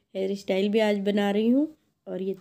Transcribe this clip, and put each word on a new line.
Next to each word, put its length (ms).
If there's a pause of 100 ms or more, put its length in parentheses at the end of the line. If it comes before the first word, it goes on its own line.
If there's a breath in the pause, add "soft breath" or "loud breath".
(140)
हेयर 220
स्टाइल 320
भी 120
आज 180
बना 320
रही 180
हूँ। 180 (400)
और 160
ये 180